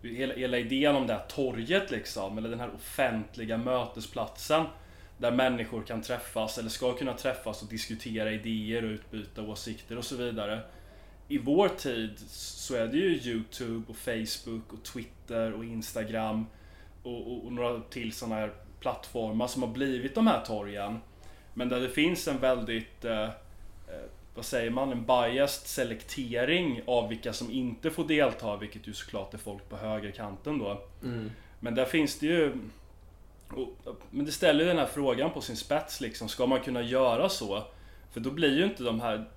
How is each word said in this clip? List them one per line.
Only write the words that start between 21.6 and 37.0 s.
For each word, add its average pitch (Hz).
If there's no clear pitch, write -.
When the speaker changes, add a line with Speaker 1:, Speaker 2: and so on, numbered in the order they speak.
Speaker 1:
där 123
det 127
finns 160
en 135
väldigt, 117
eh, 110
eh, 110
vad 117
säger 117
man, 131
en 117
biased 127
selektering 123
av 117
vilka 113
som 117
inte 127
får 160
delta, 131
vilket 107
ju 107
såklart -
är 107
folk 98
på 101
högerkanten 107
då. 101
Speaker 2:
Mm. 113
Speaker 1:
Men 120
där 131
finns 151
det 147
ju, 156
och, 127
men 143
det 151
ställer 151
ju 170
den 175
här 135
frågan 139
på 139
sin 120
spets, -
liksom. 113
Ska 127
man 131
kunna 127
göra 127